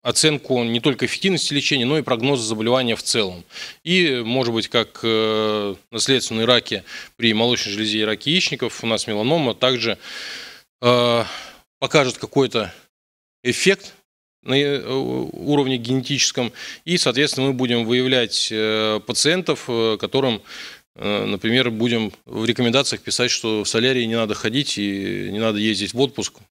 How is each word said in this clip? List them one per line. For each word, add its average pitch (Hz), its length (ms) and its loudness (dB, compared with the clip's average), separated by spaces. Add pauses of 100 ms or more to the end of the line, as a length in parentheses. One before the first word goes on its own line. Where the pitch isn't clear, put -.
оценку 131 600 2
не 117 160 0
только 135 260 0
эффективности - 460 -2
лечения, 139 320 0
но 147 140 2
и 139 40 -2
прогноза 123 400 0
заболевания 113 520 0
в - 80 -6
целом. 95 420 -2 (400)
И, 156 400 2
может 120 300 0
быть, 110 140 -2
как, 113 340 -2
э, 110 720 0 (160)
наследственные 113 560 0
раки 113 380 2 (320)
при 113 180 2
молочной 113 400 0
железе 107 260 -2
и 107 40 2
раке 107 260 -2
яичников, 139 540 -2
у - 20 -2
нас 110 200 0
меланома 117 480 0
также, 117 440 0 (840)
э, 120 440 4 (560)
покажет 131 380 2
какой-то 117 540 0 (680)
эффект 185 520 0 (520)
на, 127 80 -2
э, 143 340 0
уровне 131 880 0
генетическом. 123 760 -2 (320)
И, 170 120 0
соответственно, 135 520 2
мы 135 40 2
будем 120 320 0
выявлять, 123 680 2
э, 110 560 0
пациентов, 156 640 0
э, 113 300 0
которым, 123 440 0 (520)
э, 104 320 -2
например, 113 440 2
будем 113 420 0 (120)
в 110 200 -6
рекомендациях 123 580 0
писать, 120 280 -2
что 110 340 -2
в - 40 -4
солярий 120 380 2
не 113 100 -2
надо 110 180 -2
ходить 120 440 -2
и 98 520 -4
не 101 80 -6
надо 110 200 0
ездить 104 360 -2
в 120 60 -2
отпуск 131 340 0 (160)